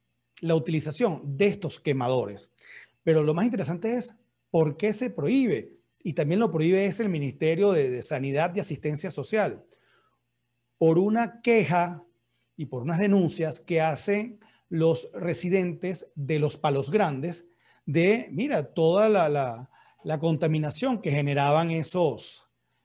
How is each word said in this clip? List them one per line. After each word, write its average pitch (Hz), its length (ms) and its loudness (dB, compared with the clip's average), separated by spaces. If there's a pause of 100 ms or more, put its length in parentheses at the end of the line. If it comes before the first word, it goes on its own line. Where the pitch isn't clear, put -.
(420)
la 165 120 0
utilización 156 840 -2
de 196 120 4
estos - 320 -4
quemadores. 127 720 -2 (500)
Pero 160 220 4
lo 151 100 2
más 180 120 2
interesante 214 520 -2
es - 160 -8 (380)
por 156 260 2
qué 208 160 0
se 233 160 -4
prohíbe. 175 680 0 (280)
Y 170 60 -4
también 165 300 0
lo 214 100 0
prohíbe 175 340 2
es 196 140 -2
el 220 80 0
Ministerio 165 640 0
de, 143 180 2
de 123 120 -6
Sanidad 139 520 -2
y 202 60 -4
Asistencia 151 500 -6
Social. 190 540 -4 (1120)
Por 165 220 4
una 220 420 0
queja 175 600 2 (540)
y 151 80 -8
por 123 160 -8
unas 135 180 -2
denuncias 180 640 2
que 165 180 0
hacen 202 640 -2 (260)
los 165 460 0
residentes 180 1000 -4
de 147 240 -2
Los 147 180 -2
Palos 143 340 -2
Grandes 170 540 -2 (400)
de, 180 460 2
mira, 160 420 -4
toda 175 340 4
la, 185 220 4
la, 131 400 -4 (340)
la 156 160 -4
contaminación 160 840 0
que 156 100 -2
generaban 143 600 2
esos, 160 800 -2 (360)